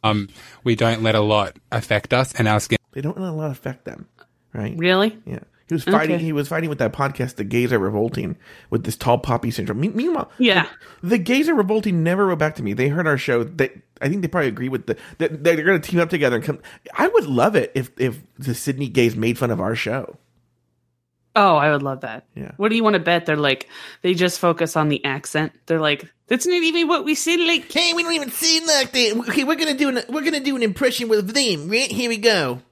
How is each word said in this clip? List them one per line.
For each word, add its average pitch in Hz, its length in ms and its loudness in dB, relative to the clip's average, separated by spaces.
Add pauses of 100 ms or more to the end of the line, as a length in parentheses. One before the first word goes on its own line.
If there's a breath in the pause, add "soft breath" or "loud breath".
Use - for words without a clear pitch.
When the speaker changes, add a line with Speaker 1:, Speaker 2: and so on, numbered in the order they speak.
Speaker 1:
Um, 104 240 0 (340 loud breath)
we 117 140 2
don't 113 260 2
let 110 140 4
a 107 40 4
lot 104 360 2 (160)
affect 117 420 0
us 127 220 0
and 113 100 2
our 107 140 2
skin. - 180 -2 (140)
Speaker 2:
They 135 80 -10
don't 143 180 -6
let 190 120 -6
a - 20 -8
lot 156 180 -6
affect 131 340 -12
them, - 220 -16 (460)
right? 107 240 -6
Speaker 3:
Really? 185 500 2
Speaker 2:
Yeah. - 140 -10 (260)
He - 80 -4
was 143 100 -4
fighting. 160 320 2
Speaker 3:
Okay. 165 80 -2
Speaker 2:
He 160 100 -2
was 147 120 -2
fighting 165 220 -4
with 151 120 -6
that 110 120 2
podcast, 139 440 -4
The 117 60 -6
Gays 117 300 0
Are 117 60 4
Revolting, 104 580 -2 (320 loud breath)
with - 160 -2
this 107 120 -4
tall 120 200 2
poppy 117 340 -2
syndrome. 107 300 -4
Me-, 175 80 0
meanwhile, 277 480 -2
Speaker 3:
Yeah. 196 300 4 (360 loud breath)
Speaker 2:
The 190 140 2
Gays 254 320 2
Are 339 60 2
Revolting 202 480 2
never 185 240 2
wrote 180 120 0
back 156 180 0
to - 60 -8
me. 101 120 -2
They 127 140 0
heard 160 180 0
our 147 100 2
show. 123 280 0
They, 135 260 -2 (320)
I 135 80 -2
think 196 100 -2
they 170 80 -4
probably 156 200 0
agree 123 200 -6
with 131 180 -6
the, - 120 -4 (180 loud breath)
that 156 260 -2
they're 165 220 4
gonna 185 140 4
team 170 220 0
up 165 100 0
together 143 260 2
and 110 80 -2
come. 147 140 -6 (360 loud breath)
I 311 140 2
would 453 160 4
love 147 320 2
it 131 180 0
if, 123 240 -4
if 127 200 -2 (200)
the 131 160 -4
Sydney 135 340 -4
gays 117 280 2
made 117 220 0
fun 123 120 -2
of 107 80 -2
our 95 160 -2
show. 117 440 -6 (1160)
Speaker 3:
Oh, 196 220 6
I 147 160 4
would 143 100 0
love 135 200 -6
that. 113 240 -12 (100)
Speaker 2:
Yeah. 135 220 -12
Speaker 3:
What 208 100 2
do 220 80 2
you 226 80 2
wanna 208 140 4
bet? 170 260 0
They're 156 120 0
like, 143 300 0 (360 loud breath)
they 180 100 2
just 180 280 0
focus 170 360 0
on 151 140 2
the 143 120 -2
accent. 147 500 -4 (120)
They're 165 160 0
like, 151 240 0 (220)
"That's 254 200 0
not 349 160 2
even 330 260 0
what 320 180 0
we 302 80 2
sound 339 320 0
like." 339 260 -2
Speaker 2:
Hey, 339 220 0
we 339 80 -2
don't 339 100 -2
even 294 180 -4
sound 320 360 0
like 285 260 0
that. 233 380 2
Okay, 277 140 0
we're 302 120 2
gonna 311 180 -2
do 277 140 0
an, 247 220 -2
we're 285 140 -4
gonna 311 160 0
do 269 160 -2
an 240 60 -2
impression 240 460 0
with 208 240 0
them. 196 380 0
Right? 240 200 0
Here 233 200 -2
we 226 80 -2
go. 170 420 0 (120)